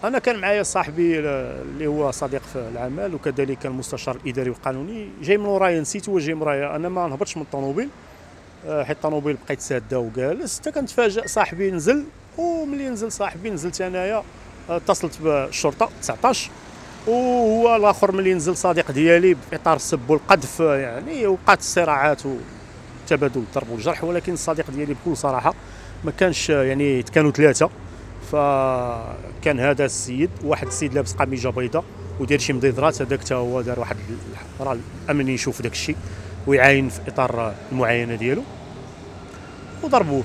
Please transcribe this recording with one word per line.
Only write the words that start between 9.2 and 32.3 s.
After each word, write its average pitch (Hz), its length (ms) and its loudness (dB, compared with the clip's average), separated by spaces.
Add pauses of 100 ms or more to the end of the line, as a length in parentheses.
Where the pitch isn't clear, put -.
بقيت - 160 -6
سادة 127 380 -2
وجالس. 131 600 -4
حتى 302 120 -6
كنتفاجأ 226 560 0
صاحبي 196 440 0
نزل، 196 320 2 (340)
وملي 311 520 -2
نزل 226 220 -4
صاحبي 196 380 -4
نزلت 175 320 -4
أنايا، 185 420 -2 (460)
آه، 170 80 0
اتصلت 170 440 -2
بالشرطة 147 680 0 (120)
تسعطاش، - 480 0 (580)
وهو 233 680 4
الآخر 208 360 4
ملي 190 220 2
نزل 175 240 0
صديق 170 340 2
ديالي 170 440 8 (160)
بإطار 160 240 2
السب 135 340 -4
والقذف، 151 520 4
آه، 151 160 4
يعني 180 500 -2
وقعت 190 320 6
الصراعات 151 640 2 (840)
وتبادل 139 340 2
الضرب 120 300 -4
والجرح، 120 340 -4
ولكن 175 300 -2
الصديق 156 380 -2
ديالي 143 220 -4
بكل 139 240 -4
صراحة 135 360 0 (500)
ما 151 80 -4
كانش، 170 400 2
آه، 139 120 4
يعني 135 400 2
كانوا 151 280 4
ثلاثة، 151 380 6 (640)
فكان 131 1300 0
هذا 139 260 4
السيد، 131 440 -2 (140)
واحد 143 240 0
السيد 135 260 -4
لابس 139 200 0
قميجة 131 360 0
بيضاء 123 340 -2 (360)
وداير 139 200 2